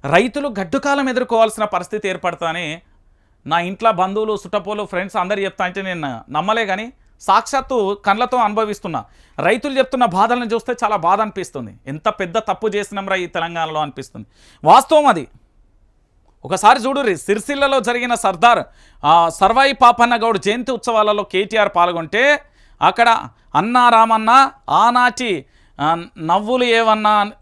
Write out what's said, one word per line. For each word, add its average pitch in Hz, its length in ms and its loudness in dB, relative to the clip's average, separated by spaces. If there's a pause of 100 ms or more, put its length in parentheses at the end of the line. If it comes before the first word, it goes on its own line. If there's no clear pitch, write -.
రైతులు 233 420 0
గడ్డుకాలం 262 600 -2
ఎదుర్కోవాల్సిన 226 540 0
పరిస్థితి 202 460 -6
ఏర్పడుతుందని 170 720 -6 (640)
నా 165 120 0
ఇంట్లో 190 320 -2
బంధువులు, 202 460 -2
సుట్టపోలు, 202 460 -8
ఫ్రెండ్స్ 190 320 -8
అందరూ 196 260 -4
చెప్తా 190 240 -6
అంటే 196 160 -8
నేను 151 500 -8
నమ్మలే, 208 340 -2
కానీ 208 280 -8 (280)
సాక్షాత్తు 220 840 0
కళ్ళతో 233 320 0
అనుభవిస్తున్నా. 208 680 -4 (340)
రైతులు 247 380 -2
చెప్తున్న 254 280 0
బాధలను 214 400 0
చూస్తే 226 280 -4 (100)
చాలా 214 120 0
బాధ 180 260 0
అనిపిస్తుంది. 156 540 -8 (120)
ఎంత 151 200 -6
పెద్ద 196 300 -4
తప్పు 214 300 -4
చేసినాంరా 196 480 -4
ఈ 180 120 -6
తెలంగాణలో 165 520 -6
అనిపిస్తుంది. 135 480 -10 (360)
వాస్తవం 269 420 6
అది. 170 220 2 (1160)
ఒకసారి 208 340 4
చూడుర్రి, 254 380 -2
సిరిసిల్లలో 277 640 -2
జరిగిన 240 360 -2
సర్దార్, 196 480 2 (420)
ఆ, 165 240 6
సర్వాయి 240 440 2
పాపన్న 240 420 4
గౌడ్ 226 220 0
జయంతి 233 340 -4
ఉత్సవాలలో 214 520 0
కేటీఆర్ 202 520 0
పాల్గొంటే 180 680 0 (400)
అక్కడ 226 460 2 (280)
"అన్నా 240 340 4
రామన్న, 226 640 4 (180)
ఆనాటి, 233 760 0 (360)
ఆ, 165 220 -2 (140)
నవ్వులు 208 460 -2
ఏవన్నా 220 460 2
అన్-, 208 220 2 (100)